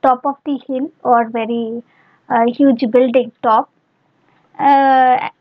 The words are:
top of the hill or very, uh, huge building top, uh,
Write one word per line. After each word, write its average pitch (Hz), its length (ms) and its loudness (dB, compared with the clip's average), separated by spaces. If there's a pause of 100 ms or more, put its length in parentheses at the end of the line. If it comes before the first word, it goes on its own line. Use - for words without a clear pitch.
top 254 220 0
of 277 120 -4 (100)
the 285 200 -4
hill 269 240 -6 (140)
or 233 240 0
very, 233 540 -8 (480)
uh, 233 160 0
huge 254 440 0
building 247 400 2 (120)
top, 233 280 0 (880)
uh, 269 720 2 (120)